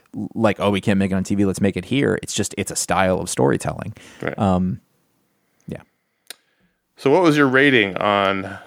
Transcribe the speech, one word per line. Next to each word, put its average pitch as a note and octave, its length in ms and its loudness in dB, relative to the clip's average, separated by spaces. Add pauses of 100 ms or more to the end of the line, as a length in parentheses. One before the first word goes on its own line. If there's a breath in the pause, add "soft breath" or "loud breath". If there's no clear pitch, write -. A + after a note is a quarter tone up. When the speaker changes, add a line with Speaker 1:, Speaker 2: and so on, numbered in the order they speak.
(340 loud breath)
Speaker 1:
like, G#2+ 260 0
"Oh, G2+ 100 2
we G2 100 0
can't G2 180 0
make G2 120 2
it F#2+ 40 0
on F#2+ 100 0
T G2+ 100 -2
V. G2+ 120 2
Let's F#2 160 -2
make G2 140 0
it F#2 100 -6
here." A#2+ 360 0
It's - 120 -12
just, - 240 -4
it's G2 120 -6
a - 60 -8
style F#2 420 0
of F2 120 -6
storytelling. - 640 -2 (260 loud breath)
Speaker 2:
Right. - 180 -8
Speaker 1:
Um, F#2 420 0 (840)
yeah. - 140 -12 (1160 loud breath)
Speaker 2:
So - 140 0
what F3 120 4
was D#3 140 4
your C#3+ 120 4
rating B2+ 480 4
on G2 720 0